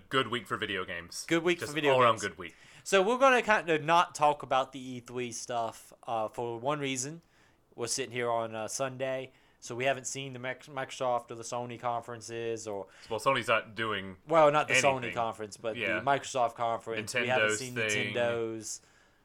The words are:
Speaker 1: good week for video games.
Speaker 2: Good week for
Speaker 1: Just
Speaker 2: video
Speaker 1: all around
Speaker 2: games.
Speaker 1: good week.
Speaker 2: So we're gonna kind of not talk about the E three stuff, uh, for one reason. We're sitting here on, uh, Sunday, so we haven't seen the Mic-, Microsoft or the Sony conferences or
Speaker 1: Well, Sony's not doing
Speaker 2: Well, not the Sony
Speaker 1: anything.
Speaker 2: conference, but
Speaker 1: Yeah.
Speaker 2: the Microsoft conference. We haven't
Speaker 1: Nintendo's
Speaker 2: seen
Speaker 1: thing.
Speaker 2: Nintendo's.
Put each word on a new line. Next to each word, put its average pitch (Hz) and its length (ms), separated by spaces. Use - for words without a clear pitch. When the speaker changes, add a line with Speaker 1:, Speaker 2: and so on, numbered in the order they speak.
Speaker 1:
good 131 220
week 113 180
for 123 80
video 98 300
games. 87 420
Speaker 2:
Good 165 160
week 175 160
for - 60
Speaker 1:
Just 147 100
Speaker 2:
video 147 200
Speaker 1:
all 127 60
around 117 120
Speaker 2:
games. 104 80
Speaker 1:
good 98 160
week. 85 180
Speaker 2:
So 196 160
we're 226 160
gonna 254 240
kind 202 280
of 156 140
not 170 320
talk 147 260
about 135 300
the 139 80
E 127 220
three 123 320
stuff, 117 580
uh, 110 220
for 117 280
one 143 220
reason. 139 420
We're 117 120
sitting 120 260
here 120 180
on, 113 240
uh, 110 140
Sunday, 131 640
so - 160
we 120 80
haven't 131 240
seen 135 240
the 123 80
Mic-, 127 280
Microsoft 127 640
or 120 40
the 117 80
Sony 120 340
conferences 117 920
or 98 180
Speaker 1:
Well, 110 100
Sony's 127 300
not 113 260
doing 101 400
Speaker 2:
Well, 156 200
not 147 200
the 117 60
Sony 131 240
Speaker 1:
anything. 117 140
Speaker 2:
conference, 110 440
but 110 180
Speaker 1:
Yeah. 101 240
Speaker 2:
the 117 60
Microsoft 131 500
conference. 113 580
We 120 140
haven't 117 220
Speaker 1:
Nintendo's 107 100
Speaker 2:
seen 123 160
Speaker 1:
thing. 104 380
Speaker 2:
Nintendo's. 113 680